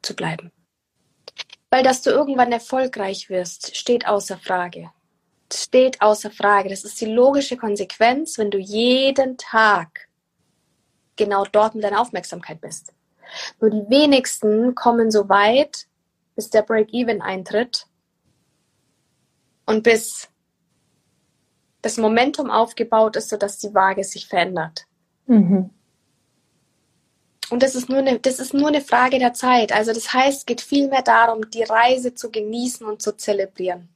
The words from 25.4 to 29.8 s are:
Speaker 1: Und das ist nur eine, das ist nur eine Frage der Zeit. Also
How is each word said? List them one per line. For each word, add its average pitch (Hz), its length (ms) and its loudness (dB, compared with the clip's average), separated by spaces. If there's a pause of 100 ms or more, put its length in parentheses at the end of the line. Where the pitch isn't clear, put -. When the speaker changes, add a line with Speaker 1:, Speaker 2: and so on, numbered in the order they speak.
Speaker 1:
Und 240 120 0
das 269 120 0
ist 254 160 -6
nur 262 80 2
eine, 269 200 2
das 254 200 -2
ist 269 160 -10
nur 285 140 2
eine 302 120 2
Frage 254 380 2
der 247 160 2
Zeit. 247 380 2
Also 220 200 0